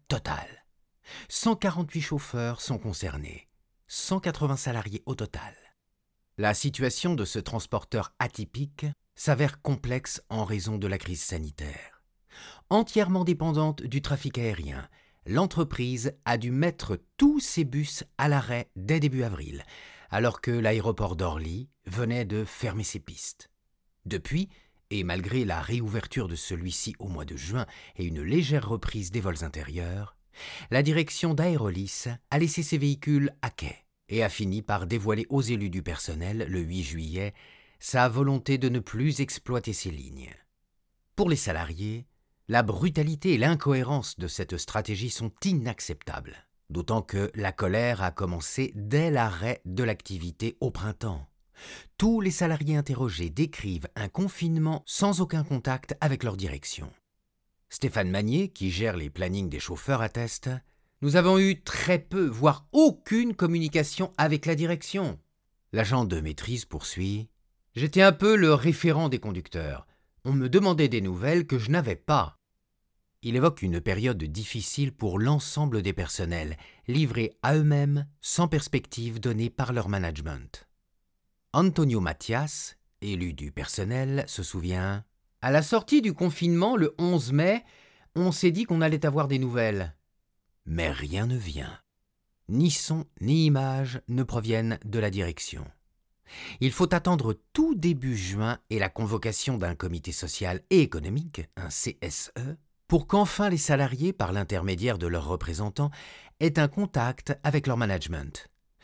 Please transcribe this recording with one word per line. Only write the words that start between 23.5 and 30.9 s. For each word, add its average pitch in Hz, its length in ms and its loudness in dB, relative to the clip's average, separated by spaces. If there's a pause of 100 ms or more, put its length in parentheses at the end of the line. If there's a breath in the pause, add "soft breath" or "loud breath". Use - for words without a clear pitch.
Depuis, 139 440 -4 (400 soft breath)
et 101 140 -2
malgré 92 400 -2
la 85 160 -2
réouverture 110 680 -4
de 85 80 -6
celui-ci 87 640 -6
au 101 80 -10
mois 82 180 -6
de 73 100 -10
juin 95 300 -4 (300 loud breath)
et 92 100 -4
une 80 160 -4
légère 131 460 0
reprise 101 420 -4
des 110 120 -4
vols 85 220 -4
intérieurs, 85 720 -8 (540 loud breath)
la 131 140 4
direction 156 500 0